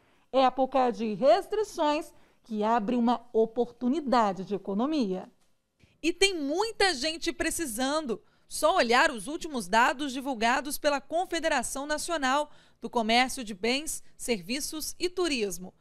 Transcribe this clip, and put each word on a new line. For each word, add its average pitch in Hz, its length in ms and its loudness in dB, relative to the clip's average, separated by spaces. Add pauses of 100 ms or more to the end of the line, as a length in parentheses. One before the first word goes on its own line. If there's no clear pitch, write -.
(320)
Época 262 580 2
de 214 240 -4
restrições 330 1000 2 (320)
que 214 180 -4
abre 226 320 2
uma 240 380 2
oportunidade 233 1120 0
de 190 100 -4
economia. 208 720 -2 (720)
E 320 100 2
tem 381 260 2
muita 370 560 0
gente 311 380 -4
precisando. 285 920 -4 (240)
Só 320 300 2
olhar 269 340 6
os 214 160 -8
últimos 285 400 -6
dados 254 460 2
divulgados 254 640 -2
pela 285 220 0
Confederação 311 840 -2
Nacional 294 640 -2 (300)
do 233 100 -10
Comércio 240 520 2
de 220 120 -10
Bens, 254 500 -4 (120)
Serviços 247 840 -4
e 349 80 0
Turismo. 233 720 -4